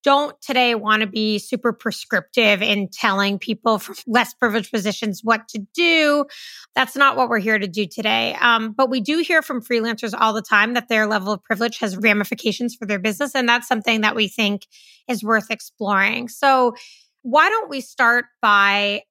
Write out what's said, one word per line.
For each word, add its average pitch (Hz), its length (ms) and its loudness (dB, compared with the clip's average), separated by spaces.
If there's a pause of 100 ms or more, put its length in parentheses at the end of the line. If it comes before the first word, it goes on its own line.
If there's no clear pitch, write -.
don't 285 380 2
today 247 340 0
wanna 214 320 2
be 214 320 -2
super 233 320 -2
prescriptive 208 880 0
in 202 280 -2
telling 202 500 0
people 220 400 -2
from - 160 -12 (100)
less 240 280 0
privileged 220 360 -2
positions 208 540 -4
what 220 240 0
to 202 260 -10
do. 311 520 2 (500)
That's 254 220 -2
not 277 180 4
what 254 140 0
we're 233 100 2
here 214 180 0
to 202 120 -4
do 190 180 -4
today. 226 540 -2
Um, 226 320 2
but 269 160 2
we 262 100 -2
do 294 200 -2
hear 320 220 2
from 254 200 -6
freelancers 226 520 -4
all 220 200 0
the 220 80 -4
time 220 320 2
that 233 160 -4
their 214 180 2
level 208 240 -2
of 190 100 -4
privilege 226 360 -4
has 196 180 -4
ramifications 214 800 0
for 226 100 -14
their 202 140 -2
business. 220 340 -4
And 254 140 0
that's 240 180 2
something 226 360 0
that 214 120 0
we 220 140 -2
think 202 400 -2 (400)
is 226 160 -4
worth 220 260 0
exploring. 214 800 -2
So 254 480 2 (460)
why 294 260 4
don't 415 220 -2
we 277 100 -6
start 240 460 0 (160)
by 202 680 2